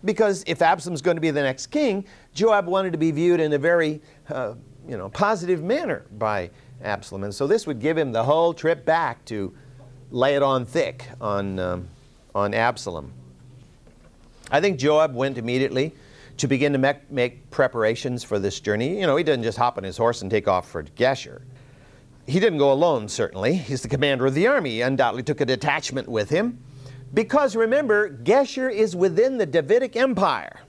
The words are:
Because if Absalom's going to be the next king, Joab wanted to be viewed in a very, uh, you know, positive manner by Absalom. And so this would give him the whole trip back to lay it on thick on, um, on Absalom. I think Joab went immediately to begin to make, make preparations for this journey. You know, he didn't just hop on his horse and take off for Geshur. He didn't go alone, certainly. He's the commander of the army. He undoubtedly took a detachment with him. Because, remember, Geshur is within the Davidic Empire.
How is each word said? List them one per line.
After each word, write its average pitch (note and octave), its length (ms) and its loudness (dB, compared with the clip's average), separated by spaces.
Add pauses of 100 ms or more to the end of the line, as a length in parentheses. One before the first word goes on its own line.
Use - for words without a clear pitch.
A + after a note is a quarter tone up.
Because G3+ 420 2
if E3 140 -2
Absalom's E3 400 0
going E3+ 160 2
to D#3+ 40 -4
be D#3+ 100 2
the C#3+ 100 0
next C3 260 -2
king, G#3+ 380 0 (280)
Joab G3+ 320 4
wanted F#3 260 0
to E3 60 -4
be D#3+ 140 2
viewed E3+ 280 2
in D3+ 140 0
a D3 40 2
very, D#3 440 2 (280)
uh, A#2+ 260 -6 (320)
you A#2+ 100 -10
know, F#2+ 120 -8
positive F3 540 -2
manner A3+ 420 -4 (120)
by G#2 320 -2 (320)
Absalom. G2 420 -8
And G2+ 100 -8
so C#3 140 -2
this G#3+ 200 0
would C#3 120 -6
give D#3 180 0
him C#3+ 140 -2
the A2+ 120 0
whole D#3+ 300 2
trip D#3+ 320 -2
back D#3+ 400 0
to G2 280 -6 (580)
lay C3 240 2
it C#3 80 2
on C3 220 0
thick - 420 -4 (140)
on, G2+ 380 -4
um, F2+ 280 -4 (480)
on G2+ 180 0
Absalom. G2+ 600 -2 (1400)
I C#3 80 6
think F#3 180 0
Joab D3+ 380 2
went C3+ 220 -2
immediately B2+ 560 -2 (440)
to C#3+ 100 -2
begin C#3 260 2
to C3+ 60 2
make, C#3 320 0
make B2 400 -4
preparations A#2+ 720 0
for G#2 160 -2
this G2 200 -4
journey. A#2+ 400 -2
You F#3 80 0
know, C#3 80 2
he E3+ 80 0
didn't C#3 200 0
just A2 140 -4
hop A#2+ 200 0
on F#2 60 -8
his F#2+ 140 -8
horse A#2 240 0
and F#2+ 100 -6
take G#2+ 160 2
off F#2 220 0
for D#2+ 140 -8
Geshur. B2+ 580 -2 (840)
He D3 140 0
didn't F#3+ 180 2
go C#3+ 140 6
alone, C3+ 360 2
certainly. G#2+ 480 -2
He's C3+ 260 -4
the - 60 -10
commander C#3 380 0
of C3+ 80 2
the E3+ 140 2
army. A#3 240 0
He A2+ 100 -2
undoubtedly B2+ 420 0
took D3 180 -2
a C#3 40 2
detachment C3+ 640 -2
with G#2+ 220 -2
him. G#3+ 340 -2 (500)
Because, B3 420 2
remember, A3+ 540 2
Geshur A#3+ 640 2
is G3+ 240 0
within G3 420 2
the G#3+ 80 0
Davidic E3+ 500 0
Empire. F#3 720 0